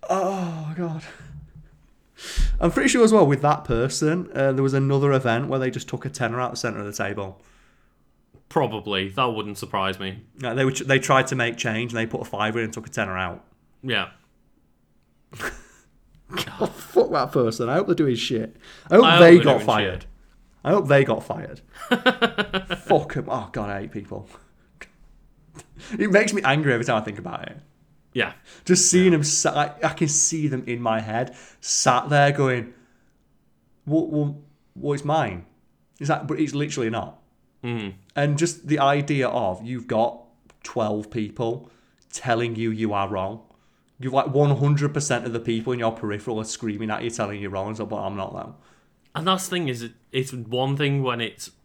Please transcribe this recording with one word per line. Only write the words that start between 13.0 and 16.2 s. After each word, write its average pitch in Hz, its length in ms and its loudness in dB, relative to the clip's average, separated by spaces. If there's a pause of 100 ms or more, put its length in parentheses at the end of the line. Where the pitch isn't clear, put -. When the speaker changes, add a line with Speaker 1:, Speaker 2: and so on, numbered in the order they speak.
Speaker 1:
out. 90 260 -6 (380)
Speaker 2:
Yeah. 110 280 -4 (1200)
Speaker 1:
<laughs> - 60 -20 (960)